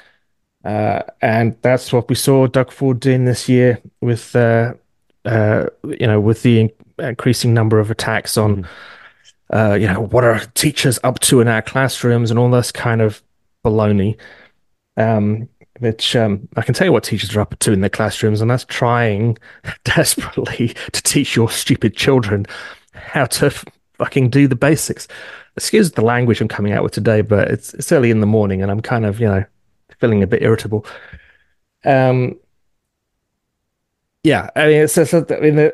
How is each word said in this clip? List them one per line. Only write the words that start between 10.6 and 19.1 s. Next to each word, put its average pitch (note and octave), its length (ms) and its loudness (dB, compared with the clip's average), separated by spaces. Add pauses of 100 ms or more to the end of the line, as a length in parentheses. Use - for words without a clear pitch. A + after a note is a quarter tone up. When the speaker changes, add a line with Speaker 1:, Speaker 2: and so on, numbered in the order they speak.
Speaker 1:
up B2+ 160 -2
to B2+ 220 4
in A#2 80 4
our A2 120 0
classrooms A#2+ 680 -2
and A2+ 80 0
all B2 100 4
this B2 220 0
kind A2+ 300 -2
of G#2+ 200 -2 (440)
baloney. G#2+ 520 0 (800)
Um, A2 540 -2 (300)
which, A#2 360 -4
um, A2 400 0
I A#2+ 60 -4
can A#2+ 120 -2
tell F#3+ 140 0
you D#3+ 60 4
what A2+ 100 2
teachers G#2 320 -6
are G#2 60 0
up - 180 -6
to A2+ 140 0
in F#2+ 80 0
their G2 80 0
classrooms, G#2+ 500 -2
and A2+ 100 0
that's B2+ 140 -2
trying A#2 720 0 (240)